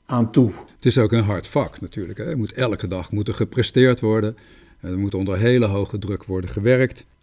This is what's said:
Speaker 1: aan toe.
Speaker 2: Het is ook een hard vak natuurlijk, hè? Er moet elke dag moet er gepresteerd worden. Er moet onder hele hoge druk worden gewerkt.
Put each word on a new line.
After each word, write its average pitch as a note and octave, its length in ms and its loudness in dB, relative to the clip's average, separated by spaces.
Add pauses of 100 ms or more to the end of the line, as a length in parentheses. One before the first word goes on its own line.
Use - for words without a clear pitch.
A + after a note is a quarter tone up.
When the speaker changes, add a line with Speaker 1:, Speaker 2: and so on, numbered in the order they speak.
Speaker 1:
aan A#2+ 260 0
toe. A#2+ 200 4 (240)
Speaker 2:
Het - 100 -8
is B2 120 2
ook A2 140 4
een A2+ 120 2
hard G2 240 -2
vak - 340 -4
natuurlijk, F#2+ 360 -10
hè? G#2+ 120 -10
Er D3+ 80 -6
moet G#2+ 160 -4
elke A2 340 -4
dag F2+ 240 -6
moet G#2 160 -2
er A2+ 60 -4
gepresteerd B2 680 2
worden. A2 380 -2 (420)
Er F2+ 200 -6
moet G2+ 160 -2
onder F#2+ 220 -2
hele A#2+ 280 4
hoge G2 340 -2
druk G2 240 -6
worden F#2 260 -6
gewerkt. B2 560 0 (180)